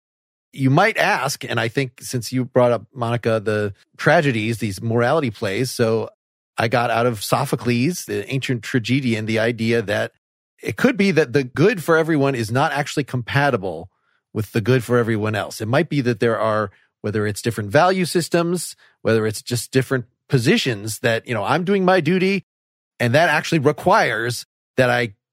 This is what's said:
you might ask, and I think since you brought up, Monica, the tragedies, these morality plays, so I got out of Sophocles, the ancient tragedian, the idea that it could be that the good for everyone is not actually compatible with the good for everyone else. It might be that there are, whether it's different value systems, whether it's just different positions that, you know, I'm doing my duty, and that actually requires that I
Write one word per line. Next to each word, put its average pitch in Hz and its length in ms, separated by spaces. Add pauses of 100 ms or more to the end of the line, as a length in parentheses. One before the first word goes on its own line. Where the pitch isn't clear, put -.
(540)
you 135 160
might 185 280
ask, 156 460
and 117 160
I 113 100
think 127 320
since - 320
you 127 120
brought 123 260
up, 110 220
Monica, 117 460
the 104 340 (240)
tragedies, 127 600
these 101 240
morality 120 500
plays, 110 400
so 113 380 (480)
I 113 100
got 120 240
out 117 140
of 117 180
Sophocles, 127 800
the 104 260
ancient 131 320
tragedian, 117 600
the 110 140
idea 117 420
that 107 300 (500)
it - 160
could 254 200
be 196 140
that 143 220
the 139 100
good 156 400
for 160 140
everyone 151 380
is 113 160
not 143 200
actually 143 340
compatible 110 840 (440)
with 104 180
the 120 100
good 120 220
for 120 140
everyone 107 380
else. 90 240
It 110 80
might 143 220
be 143 120
that 120 180
there 117 180
are, 107 320 (320)
whether 107 240
it's 104 160
different 110 300
value 180 340
systems, 170 680 (260)
whether 110 240
it's 107 160
just - 300
different 131 340 (240)
positions 120 680
that, 113 280
you 123 60
know, 107 100
I'm 139 200
doing 196 200
my 185 160
duty, 185 440 (560)
and 120 160
that 165 140
actually 156 300
requires 143 880 (320)
that 127 120
I 120 260 (180)